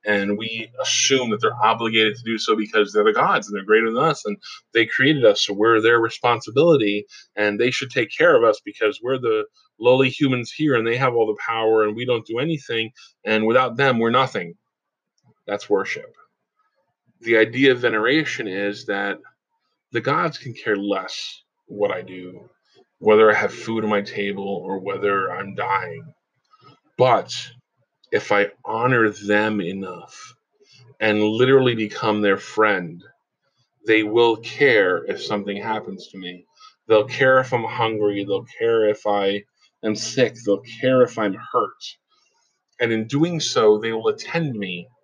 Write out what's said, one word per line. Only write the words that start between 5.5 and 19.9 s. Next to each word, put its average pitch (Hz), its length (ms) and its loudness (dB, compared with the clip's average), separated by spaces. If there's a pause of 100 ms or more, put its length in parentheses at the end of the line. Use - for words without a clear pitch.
we're 107 280 4
their 117 200 4
responsibility 113 1040 2 (320)
and 104 240 0
they 123 100 2
should 127 200 -6
take 117 200 -4
care 160 260 4
of 113 60 6
us 110 220 4
because 104 380 -4
we're 131 160 -2
the 110 260 -2 (340)
lowly 127 300 4
humans 131 420 -2
here 147 260 0
and 113 100 0
they 117 100 0
have 127 180 0
all 117 120 2
the 107 180 -2
power 113 400 2
and 107 100 -2
we 120 120 -6
don't 117 200 -2
do 113 120 -6
anything, 123 520 -4 (340)
and 110 220 0
without 120 300 2
them, 131 220 2
we're 113 120 2
nothing. 117 440 -2 (920)
That's 101 240 -6
worship. - 440 -2 (1080)
The 113 160 0
idea 123 360 4
of 120 80 0
veneration 120 680 0
is 101 380 -6
that 101 320 -4 (720)